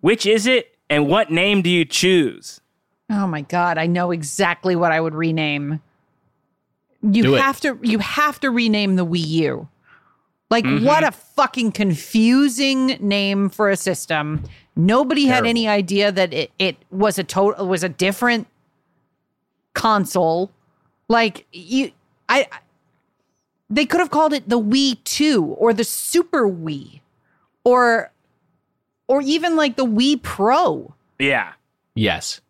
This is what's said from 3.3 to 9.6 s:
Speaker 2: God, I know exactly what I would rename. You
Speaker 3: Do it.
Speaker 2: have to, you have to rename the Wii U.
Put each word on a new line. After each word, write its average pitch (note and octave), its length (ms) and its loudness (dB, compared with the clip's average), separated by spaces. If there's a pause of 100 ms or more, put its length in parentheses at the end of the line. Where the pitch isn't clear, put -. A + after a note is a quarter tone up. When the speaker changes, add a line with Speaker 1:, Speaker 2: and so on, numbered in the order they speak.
Speaker 2:
God, F3 360 -2
I D#3+ 80 0
know F3 240 0
exactly E3+ 680 -2
what E3 160 2
I D#3+ 80 0
would D#3+ 140 -4
rename. D#3 680 -4 (1200)
You G#3+ 200 2
Speaker 3:
Do C4+ 140 4
it. B3 40 4
Speaker 2:
have C4+ 220 0
to, C#4 200 -2
you A3+ 180 0
have D4 400 -2
to C#4 100 -2
rename G#3 460 0
the F3+ 100 0
Wii E3 200 -2
U. D3+ 420 -2 (840)